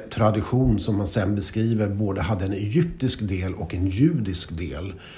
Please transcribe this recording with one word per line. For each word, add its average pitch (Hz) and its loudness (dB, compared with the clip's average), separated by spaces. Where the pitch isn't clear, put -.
tradition 110 2
som 101 0
man 101 0
sen 104 0
beskriver 110 0
både 98 0
hade 95 0
en 98 -2
egyptisk 117 0
del 92 -2
och - -8
en 90 0
judisk 98 2
del 85 -8